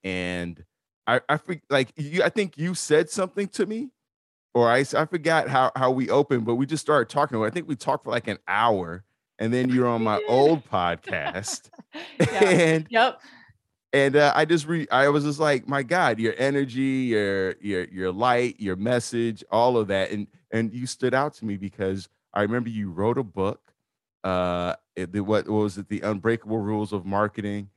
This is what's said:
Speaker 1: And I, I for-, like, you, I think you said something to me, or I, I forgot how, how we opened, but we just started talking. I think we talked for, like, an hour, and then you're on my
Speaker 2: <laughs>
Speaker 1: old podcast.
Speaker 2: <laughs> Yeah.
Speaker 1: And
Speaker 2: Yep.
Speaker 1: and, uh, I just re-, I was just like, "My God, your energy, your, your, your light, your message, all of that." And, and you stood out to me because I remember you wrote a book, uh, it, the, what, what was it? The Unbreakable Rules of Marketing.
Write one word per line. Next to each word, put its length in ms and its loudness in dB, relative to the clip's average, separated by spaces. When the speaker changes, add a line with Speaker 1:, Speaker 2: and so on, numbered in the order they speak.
Speaker 1:
And 600 -6
I, 200 2
I 100 0
for-, 220 -10
like, 260 0
you, 260 -4
I 60 2
think 280 -4
you 200 -4
said 340 2
something 380 -4
to 180 -2
me, 240 -8
or 140 6
I, 140 4
I 100 2
forgot 420 0
how, 260 2
how 160 2
we 200 -2
opened, 340 2
but 100 0
we 100 0
just 160 -6
started 280 2
talking. 340 -2
I 80 0
think 160 -8
we 80 -6
talked 300 -4
for, 80 -4
like, 160 -4
an 180 -6
hour, 560 0
and 160 -2
then 160 0
you're 200 2
on 160 0
my 200 0
Speaker 2:
<laughs> 40 -6
Speaker 1:
old 420 4
podcast. 1040 -4
Speaker 2:
<laughs> 60 -20
Yeah. 260 4
Speaker 1:
And 460 4
Speaker 2:
Yep. 300 2
Speaker 1:
and, 240 4
uh, 180 6
I 100 4
just 220 0
re-, 240 -2
I 180 4
was 160 2
just 140 -4
like, 300 0
"My 140 -2
God, 360 0
your 180 0
energy, 680 -2
your, 540 0
your, 240 -4
your 280 -6
light, 460 2
your 180 -4
message, 760 -2
all 260 4
of 120 0
that." 220 0
And, 160 -6
and 200 -2
you 140 -8
stood 280 -2
out 200 0
to 100 -16
me 120 -4
because 520 -6
I 100 0
remember 260 0
you 220 -6
wrote 280 0
a 60 -2
book, 480 -6
uh, 500 -2
it, 160 -8
the, 80 -2
what, 280 0
what 140 0
was 160 -2
it? 100 -12
The 120 -6
Unbreakable 580 -2
Rules 340 -4
of 120 -6
Marketing. 720 -4